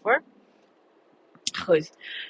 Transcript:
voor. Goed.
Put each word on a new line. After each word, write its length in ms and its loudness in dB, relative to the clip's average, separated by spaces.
voor. 220 2
Goed. 320 0